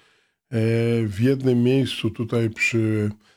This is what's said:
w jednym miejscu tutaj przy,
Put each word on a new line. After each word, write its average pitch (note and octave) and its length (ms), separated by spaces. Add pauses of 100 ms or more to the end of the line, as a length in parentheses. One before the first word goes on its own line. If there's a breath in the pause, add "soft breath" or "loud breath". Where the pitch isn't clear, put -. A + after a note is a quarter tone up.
(1040 soft breath)
w G2 140
jednym B2+ 440
miejscu B2+ 460
tutaj A2+ 400
przy, A2 640 (260 soft breath)